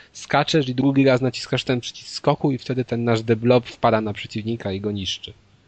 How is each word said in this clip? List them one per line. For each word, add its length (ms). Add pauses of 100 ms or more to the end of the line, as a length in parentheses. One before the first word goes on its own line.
(120)
skaczesz 560
i 60
drugi 300
raz 160
naciskasz 440
ten 160
przycisk 300
skoku 420
i 60
wtedy 260
ten 200
nasz 180
deblob 440
wpada 340
na 120
przeciwnika 600
i 80
go 120
niszczy. 400 (360)